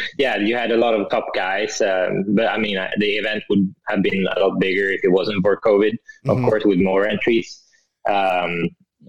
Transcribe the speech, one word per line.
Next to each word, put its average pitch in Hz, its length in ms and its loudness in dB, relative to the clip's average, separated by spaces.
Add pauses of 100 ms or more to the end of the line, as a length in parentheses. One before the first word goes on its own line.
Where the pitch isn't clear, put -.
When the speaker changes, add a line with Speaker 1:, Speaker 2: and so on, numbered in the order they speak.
(180)
Speaker 1:
yeah, 123 200 0
you 107 180 0
had 117 160 -2
a 117 40 2
lot 117 180 2
of 101 140 -2
top 113 180 -2 (100)
guys, 98 440 -4
um, 98 500 0
but 110 160 2
I 101 120 -2
mean, 104 200 -2
uh, 92 200 -4
the 104 180 0
event 107 320 -4
would 98 240 0 (140)
have 101 160 -2
been 95 240 0 (100)
a - 40 0
lot 95 180 2
bigger 98 320 0
if 92 140 -4
it 92 80 4
wasn't 95 300 0
for 98 180 2
covid, 107 320 4 (340)
of 107 120 2
Speaker 2:
Mm-hmm. 123 100 2
Speaker 1:
course, 107 160 0
with 98 160 4
more 98 260 2
entries. 110 540 -2 (480)
Um, 90 600 0 (380)